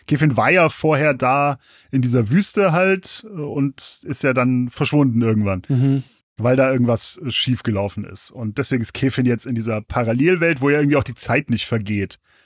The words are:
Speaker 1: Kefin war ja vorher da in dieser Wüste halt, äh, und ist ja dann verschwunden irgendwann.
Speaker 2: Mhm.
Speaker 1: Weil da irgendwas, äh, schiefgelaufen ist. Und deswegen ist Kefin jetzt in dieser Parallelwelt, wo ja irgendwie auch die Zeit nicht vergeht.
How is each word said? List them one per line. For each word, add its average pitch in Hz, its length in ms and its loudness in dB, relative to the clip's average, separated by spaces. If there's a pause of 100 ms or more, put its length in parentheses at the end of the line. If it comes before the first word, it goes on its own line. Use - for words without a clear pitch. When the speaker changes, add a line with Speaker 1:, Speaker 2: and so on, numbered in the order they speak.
Speaker 1:
Kefin 147 280 2
war 113 160 4
ja 175 160 6
vorher 151 460 0
da 135 440 0 (340)
in 135 100 2
dieser 120 280 2
Wüste 190 440 2
halt, 190 520 0
äh, 208 140 -12
und 143 640 -4
ist - 200 -6
ja 135 100 2
dann 127 340 2
verschwunden 139 540 2
irgendwann. 107 480 2
Speaker 2:
Mhm. 135 340 2 (340)
Speaker 1:
Weil 123 180 2
da 131 160 2
irgendwas, 120 520 0
äh, 135 80 -6
schiefgelaufen 107 720 -2
ist. - 260 -16
Und 110 260 -8
deswegen 131 240 -2
ist - 120 -6
Kefin 131 320 -2
jetzt 120 200 0
in 131 100 -4
dieser 110 260 -4
Parallelwelt, 143 800 0
wo 139 80 2
ja 147 100 4
irgendwie 143 180 2
auch 131 60 2
die 123 120 -8
Zeit 131 340 -4
nicht 117 180 -2
vergeht. 104 520 -4 (260)